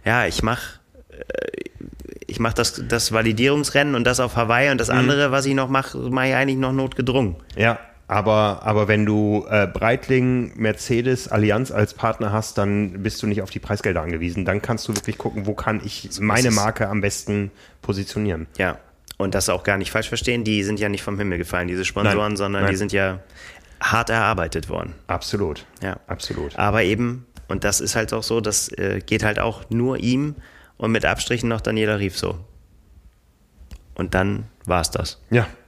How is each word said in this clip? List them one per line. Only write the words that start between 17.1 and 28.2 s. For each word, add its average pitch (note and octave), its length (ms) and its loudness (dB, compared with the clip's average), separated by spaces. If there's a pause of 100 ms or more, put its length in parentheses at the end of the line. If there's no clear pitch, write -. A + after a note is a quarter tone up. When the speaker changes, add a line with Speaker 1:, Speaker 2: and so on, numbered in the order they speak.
Speaker 2:
positionieren. G2 640 -2 (100)
Speaker 1:
Ja, F#2 220 0 (380)
und G2 180 -2
das F#2+ 140 2
auch F2+ 160 -2
gar G2 140 2
nicht F#2+ 120 -4
falsch A2 180 -2
verstehen, A#2+ 360 -2
die G#2+ 180 2
sind G2+ 160 -2
ja G#2 100 0
nicht G2+ 140 -4
vom G2+ 160 -6
Himmel F#2+ 200 -2
gefallen, F2 280 -2
diese F2+ 180 -2
Sponsoren, G#2 440 2
Speaker 2:
Nein, G#2 80 -2
Speaker 1:
sondern G2 260 0
Speaker 2:
nein. G2 80 4
Speaker 1:
die F#2+ 60 0
sind G2 160 -2
ja F#2+ 260 2 (640)
hart A2+ 300 0
erarbeitet F#2 580 0
worden. E2+ 260 -6 (120)
Speaker 2:
Absolut, F2 580 -4 (160)
Speaker 1:
Ja. F#2+ 180 -6 (100)
Speaker 2:
absolut. - 500 -8
Speaker 1:
Aber G#2 240 2
eben, A#2+ 440 0 (200)
und B2+ 160 -4
das G3+ 180 2
ist C3 140 -2
halt A2+ 180 0
auch A2+ 120 -4